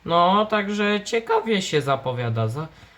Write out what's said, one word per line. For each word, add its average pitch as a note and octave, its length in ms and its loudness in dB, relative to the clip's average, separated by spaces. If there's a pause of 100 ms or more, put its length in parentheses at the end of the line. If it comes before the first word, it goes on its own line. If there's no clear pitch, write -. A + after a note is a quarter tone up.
No, F3+ 420 4
także G#3 580 0
ciekawie A3+ 580 0
się D3+ 180 0
zapowiada. B2 680 -2
Za-, D3+ 200 -6 (300)